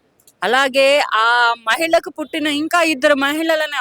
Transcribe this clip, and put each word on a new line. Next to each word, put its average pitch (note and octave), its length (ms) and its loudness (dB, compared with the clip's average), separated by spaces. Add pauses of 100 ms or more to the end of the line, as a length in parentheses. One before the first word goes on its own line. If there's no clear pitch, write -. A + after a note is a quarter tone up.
(440)
అలాగే C4+ 440 2 (360)
ఆ - 20 2 (440)
మహిళకు E4 400 0
పుట్టిన D#4 380 -6 (160)
ఇంకా F4 160 0 (140)
ఇద్దరు C#4+ 220 2 (100)
మహిళలని D4+ 560 -2